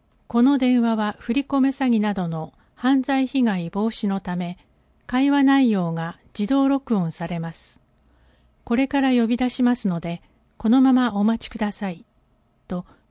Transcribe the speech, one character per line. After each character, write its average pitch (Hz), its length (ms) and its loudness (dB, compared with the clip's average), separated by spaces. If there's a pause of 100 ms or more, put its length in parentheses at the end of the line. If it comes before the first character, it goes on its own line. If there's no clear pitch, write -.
(280)
こ 233 140 0
の 277 160 4
電 247 240 2
話 226 140 0
は 208 240 -4
振 - 140 -4
り 277 100 0
込 277 160 -2
め 269 100 2
詐 262 200 -2
欺 226 100 2
な 208 160 -2
ど 180 120 -4
の 160 260 -8 (220)
犯 262 280 2
罪 269 240 0
被 262 160 0
害 185 260 -2
防 214 200 -2
止 214 180 -4
の 196 140 -2
た 180 160 -6
め、 180 200 -6 (480)
会 269 260 0
話 285 120 4
内 269 260 4
容 180 220 0
が 165 260 -6 (200)
自 208 100 -2
動 269 220 2
録 269 260 -2
音 170 160 0
さ 170 160 -8
れ 170 120 -6
ま 165 120 -8
す。 - 300 -20 (840)
こ 233 140 -2
れ 269 100 2
か 277 140 0
ら 262 100 2
呼 240 160 2
び 240 80 0
出 247 140 0
し 247 140 -2
ま 240 120 4
す 202 140 -2
の 170 100 -2
で、 170 220 -8 (360)
こ 220 120 -2
の 262 120 6
ま 262 120 6
ま 247 220 2
お 202 100 0
待 226 200 -2
ち - 40 -12
く - 80 -12
だ 208 160 -4
さ 196 160 -8
い。 170 160 -12 (640)
と 180 160 -6 (260)